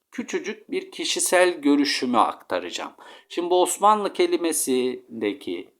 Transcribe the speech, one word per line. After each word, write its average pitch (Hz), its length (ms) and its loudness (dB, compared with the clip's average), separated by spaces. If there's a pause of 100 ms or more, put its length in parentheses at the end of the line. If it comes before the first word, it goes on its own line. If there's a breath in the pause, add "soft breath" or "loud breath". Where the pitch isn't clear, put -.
(120)
küçücük - 600 -8
bir 190 200 -6
kişisel 175 680 0
görüşümü 139 560 2
aktaracağım. 90 760 -2 (380 loud breath)
Şimdi 170 200 -4
bu 180 120 6
Osmanlı 202 520 2
kelimesindeki 123 1600 -2 (100)